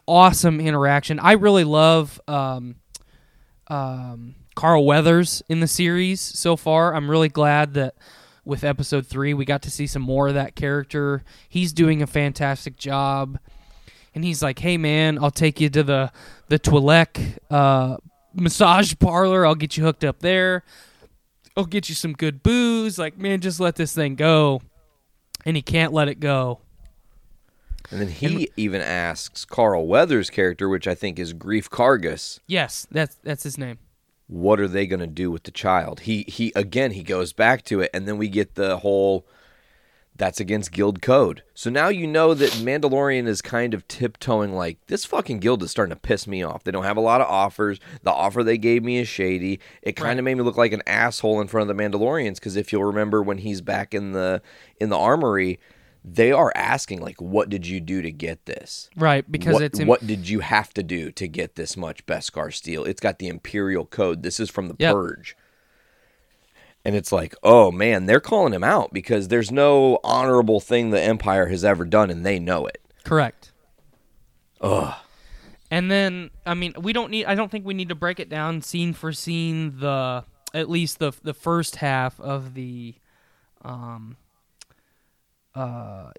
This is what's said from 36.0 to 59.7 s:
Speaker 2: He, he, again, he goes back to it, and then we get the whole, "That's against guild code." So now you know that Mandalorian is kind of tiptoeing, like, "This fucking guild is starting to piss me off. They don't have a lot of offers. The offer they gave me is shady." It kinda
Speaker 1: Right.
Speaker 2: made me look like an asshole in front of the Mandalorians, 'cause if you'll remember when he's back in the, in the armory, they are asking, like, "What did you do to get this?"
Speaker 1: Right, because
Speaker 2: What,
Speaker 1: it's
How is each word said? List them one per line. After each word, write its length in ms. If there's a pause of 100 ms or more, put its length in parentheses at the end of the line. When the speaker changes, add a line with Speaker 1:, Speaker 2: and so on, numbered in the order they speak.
Speaker 2:
He, 280
he, 260
again, 380
he 100
goes 300
back 320
to 160
it, 120
and 140
then 100
we 120
get 260
the 220
whole, 500 (880)
"That's 240
against 320
guild 320
code." 400 (100)
So 160
now 200
you 180
know 280
that 180
Mandalorian 760
is 160
kind 320
of 140
tiptoeing, 640
like, 320
"This 180
fucking 360
guild 240
is 80
starting 240
to 40
piss 280
me 160
off. 180
They 80
don't 140
have 120
a 40
lot 200
of 60
offers. 540 (240)
The 80
offer 320
they 120
gave 280
me 140
is 100
shady." 500 (240)
It 140
kinda 180
Speaker 1:
Right. 80
Speaker 2:
made 140
me 80
look 120
like 160
an 140
asshole 540
in 80
front 200
of 80
the 60
Mandalorians, 580
'cause 140
if 180
you'll 120
remember 400
when 140
he's 240
back 320
in 180
the, 300 (380)
in 100
the 60
armory, 640 (440)
they 300
are 220
asking, 480
like, 180
"What 300
did 160
you 120
do 220
to 100
get 360
this?" 500
Speaker 1:
Right, 340
because 220
Speaker 2:
What, 100
Speaker 1:
it's 180